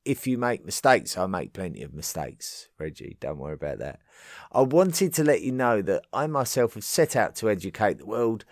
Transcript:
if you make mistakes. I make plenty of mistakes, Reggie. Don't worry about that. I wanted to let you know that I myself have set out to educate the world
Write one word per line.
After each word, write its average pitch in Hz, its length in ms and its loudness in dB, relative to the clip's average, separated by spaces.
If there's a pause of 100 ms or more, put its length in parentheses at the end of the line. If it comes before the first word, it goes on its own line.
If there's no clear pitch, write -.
if 139 220 -2
you 127 100 2
make 120 280 -2
mistakes. - 520 2
I 92 100 0
make 90 280 -6
plenty 85 280 -8
of 69 120 -14
mistakes, - 760 -10 (100)
Reggie. - 420 -10
Don't 73 180 -6
worry 73 160 -8
about 73 240 -8
that. 67 220 -10 (520)
I 127 100 6
wanted 175 520 4
to 156 100 2
let 135 180 4
you 127 100 -2
know 120 300 2
that 92 300 0
I 143 140 0
myself 131 480 0
have 107 100 -10
set - 320 2
out 107 200 2
to 110 120 0
educate 98 500 0
the 76 80 -18
world 113 460 0